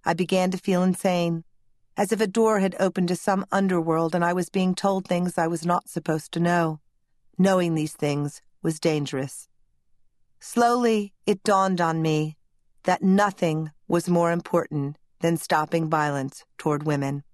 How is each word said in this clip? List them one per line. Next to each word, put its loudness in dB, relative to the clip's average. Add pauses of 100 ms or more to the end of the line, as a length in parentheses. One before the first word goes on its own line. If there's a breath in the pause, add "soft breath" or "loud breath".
I 0
began 0
to -6
feel 0
insane, 0 (540)
as 0
if -2
a 2
door 2
had 0
opened 2
to 0
some -2
underworld 2
and 0
I 0
was -2
being 0
told 0
things -2
I 0
was -4
not -2
supposed -4
to -4
know. 0 (560)
Knowing 2
these -2
things -4 (220)
was -2
dangerous. -2 (920)
Slowly, 0 (140)
it 0
dawned 2
on 0
me 0 (480)
that 2
nothing 2 (160)
was 0
more 4
important -2 (220)
than 0
stopping -2
violence -2 (140)
toward -2
women. -2